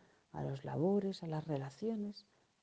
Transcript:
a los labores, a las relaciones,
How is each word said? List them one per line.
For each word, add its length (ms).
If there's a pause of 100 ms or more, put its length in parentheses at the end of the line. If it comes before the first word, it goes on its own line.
(320)
a 120
los 220
labores, 580
a 40
las 180
relaciones, 800 (380)